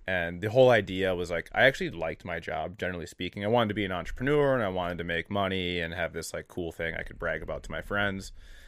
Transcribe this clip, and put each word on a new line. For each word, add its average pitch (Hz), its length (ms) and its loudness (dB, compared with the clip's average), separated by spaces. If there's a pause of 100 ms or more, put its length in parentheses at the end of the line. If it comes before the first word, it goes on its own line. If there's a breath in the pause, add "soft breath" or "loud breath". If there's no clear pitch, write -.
And 87 340 0
the 104 80 0
whole 127 220 8
idea 95 440 4
was, 87 140 -2
like, 85 240 -2
I 110 120 6
actually 143 260 2
liked 80 340 -6
my 85 140 -6
job, 85 400 -6
generally 90 260 -4
speaking. 90 400 -6
I 107 40 0
wanted 117 200 4
to 101 60 -2
be 104 100 0
an 92 60 -2
entrepreneur, 135 640 2
and 120 80 0
I 98 40 0
wanted 90 300 -2
to 87 60 -4
make 85 260 -2
money 95 500 0
and 82 140 -4
have 82 180 -2
this, 80 220 -8
like, 82 140 -8
cool 85 240 -6
thing 82 240 -4
I 82 80 -6
could - 160 -12
brag 80 240 -2
about 78 200 -6
to - 80 -10
my 80 120 -6
friends. 101 500 -2 (340 soft breath)